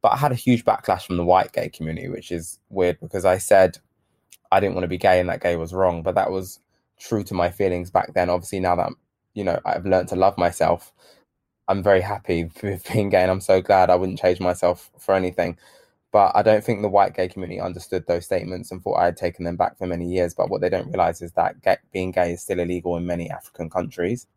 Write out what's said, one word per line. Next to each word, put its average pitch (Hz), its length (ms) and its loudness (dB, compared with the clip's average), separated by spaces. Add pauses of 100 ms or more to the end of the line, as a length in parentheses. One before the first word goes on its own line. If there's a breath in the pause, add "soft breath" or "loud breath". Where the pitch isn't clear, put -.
But - 100 4
I - 40 0
had 139 140 2
a 123 40 0
huge 120 300 2
backlash - 420 0
from 90 100 -2
the 87 80 0
white 90 260 4
gay 82 180 -4
community, 80 400 -10
which - 220 -12
is 82 280 -10 (100)
weird 90 300 0
because 92 260 -6
I 92 140 4
said 95 400 4 (720)
I 95 80 6
didn't 95 160 0
wanna 90 120 -2
be 90 120 -4
gay 92 200 6
and 90 100 0
that 85 120 -6
gay 87 140 0
was 82 180 -6
wrong, 90 300 0
but 90 100 -2
that 98 160 0
was 95 300 -8 (400)
true 104 240 -4
to - 100 -10
my 87 160 0
feelings 90 400 -2
back - 240 -2
then. 90 160 0
Obviously, 90 300 -2
now 90 160 2
that, - 160 -2 (420)
you 104 100 -8
know, 87 220 -2
I've 87 220 -4
learned 92 220 0
to 95 60 -4
love 95 220 2
myself, 87 560 0 (760 soft breath)
I'm 98 140 0
very 95 200 4
happy 92 540 -4
<laughs> - 60 -16
with 98 320 -8
being 101 160 0
gay 92 140 4
and 92 80 2
I'm 95 100 -2
so 92 220 2
glad. 92 260 4
I 90 60 6
wouldn't 92 240 -2
change 92 200 2
myself 90 600 -2
for 98 160 0
anything. 90 420 -2 (560 soft breath)
But 101 220 6
I 104 60 4
don't 107 220 4
think 104 180 -2
the 107 60 -2
white 98 260 4
gay 92 140 -2
community 92 320 -10
understood 92 480 -6
those 87 160 0
statements 90 480 -6
and 92 100 -14
thought 98 140 -4
I 87 80 2
had 87 140 0
taken 87 260 -6
them 87 140 -6
back - 200 -2
for 95 80 -8
many 87 220 -6
years. 87 260 -2
But 85 160 -2
what - 120 -4
they 92 80 0
don't 90 180 -4
realize 85 340 -2
is 85 120 -14
that - 280 -2
ga-, - 140 2 (160)
being 92 200 -4
gay 90 200 0
is 87 100 -8
still 87 200 -4
illegal 87 340 -4
in 87 100 -4
many 87 240 -6
African - 400 -12
countries. 90 560 -6 (120)